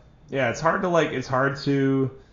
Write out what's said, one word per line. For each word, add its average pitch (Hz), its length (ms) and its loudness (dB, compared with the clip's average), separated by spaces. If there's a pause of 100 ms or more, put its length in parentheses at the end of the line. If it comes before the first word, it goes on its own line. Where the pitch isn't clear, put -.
(280)
yeah, 127 220 -2
it's - 100 -6
hard 170 220 0
to, 185 60 -2
like, 165 240 2
it's 131 140 -6
hard 135 340 0
to, 135 500 2 (220)